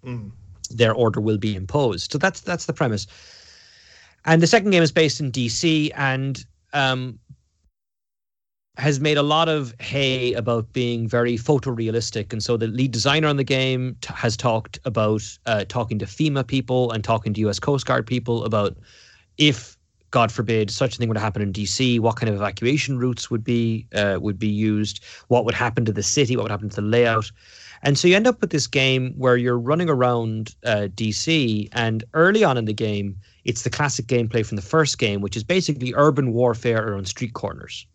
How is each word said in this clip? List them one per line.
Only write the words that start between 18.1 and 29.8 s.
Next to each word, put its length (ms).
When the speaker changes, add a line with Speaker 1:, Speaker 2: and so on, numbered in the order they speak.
Speaker 2:
about 320
if, 380
God 200
forbid, 400
such 240
a 40
thing 100
were 60
to 60
happen 220
in 80
D 160
C, 320
what 180
kind 120
of 80
evacuation 640
routes 320
would 120
be, 520
uh, 260
would 180
be 100
used, 540
what 160
would 100
happen 300
to 80
the 120
city, 320
what 60
would 100
happen 160
to 80
the 60
layout. 480
And 160
so 100
you 60
end 120
up 140
with 100
this 180
game 480
where 200
you're 220
running 320